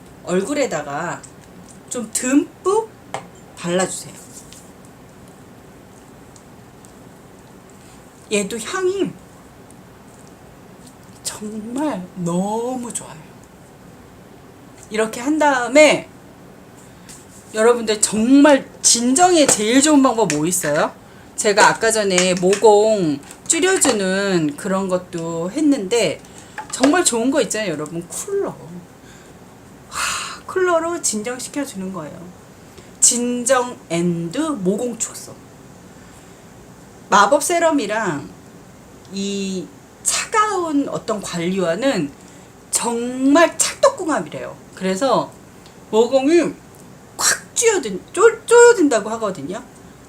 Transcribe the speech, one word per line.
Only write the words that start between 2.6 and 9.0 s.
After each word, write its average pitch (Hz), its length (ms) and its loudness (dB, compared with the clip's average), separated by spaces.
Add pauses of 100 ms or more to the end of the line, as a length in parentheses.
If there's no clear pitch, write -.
발라주세요. 180 580 -4 (4000)
얘도 208 260 -4
향이 370 520 -4 (2000)